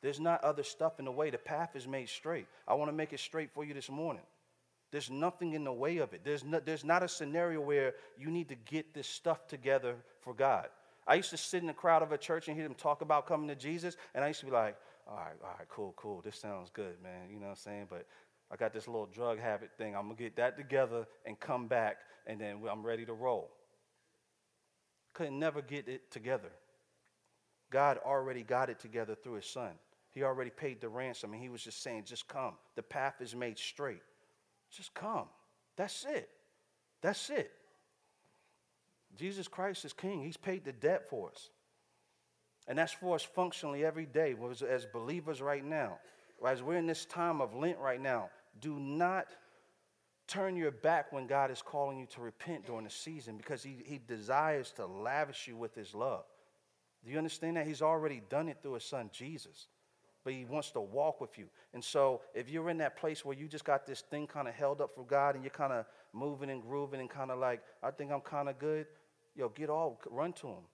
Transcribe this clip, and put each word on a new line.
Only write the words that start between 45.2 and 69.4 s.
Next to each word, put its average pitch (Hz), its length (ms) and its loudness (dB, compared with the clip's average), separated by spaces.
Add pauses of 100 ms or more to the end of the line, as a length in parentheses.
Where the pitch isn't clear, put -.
right 139 240 0
now. 143 340 0 (480)
As 127 160 4
we're 160 140 2
in 170 100 2
this 160 200 0
time 170 340 2
of 113 140 0
Lent 156 240 0
right 131 220 2
now, 127 280 2 (320)
do 147 180 -4
not 160 560 2 (920)
turn 190 300 0
your 160 160 2
back 151 400 4
when 135 140 -2
God 135 240 6
is 127 120 -6
calling 139 360 0
you 131 80 -8
to - 140 -14
repent 143 460 -8
during 113 180 -4
the 104 60 -12
season, 127 460 -8
because 110 260 -6
he, 135 240 -12
he 143 120 -8
desires 123 720 2
to 113 120 -6
lavish 123 600 -2
you 120 100 -12
with 113 180 -6
his 101 200 -12
love. 127 300 0 (800)
Do 117 80 -10
you 147 40 0
understand 160 400 -2
that? 156 100 2
He's 151 140 -4
already 156 480 4
done 156 200 0
it 147 120 -8
through 135 140 -4
his 117 100 -6
son, 123 280 -4
Jesus. - 560 -12 (560)
But 131 80 -2
he 131 120 -6
wants 143 280 -2
to 123 80 -2
walk 139 400 2
with 117 180 -8
you. 98 100 -12 (240)
And 123 100 -10
so 135 380 4 (140)
if 123 160 -4
you're 160 180 -2
in 165 100 0
that 151 180 2
place 156 280 -2
where 139 120 -4
you 147 100 -10
just 151 180 -10
got 139 220 4
this 135 140 -8
thing 147 260 -4
kinda 139 240 -4
held 143 300 2
up - 160 0
for 127 80 -10
God 139 320 6
and 131 80 -6
you're 135 60 -4
kinda 131 360 0 (260)
moving 139 380 -2
and 131 100 -4
grooving 139 400 -4
and 127 80 -6
kinda 131 280 -4
like, 127 260 2 (180)
"I 127 120 0
think 143 180 -6
I'm 143 100 2
kinda 143 320 -2
good," 151 360 0 (480)
yo, 131 140 0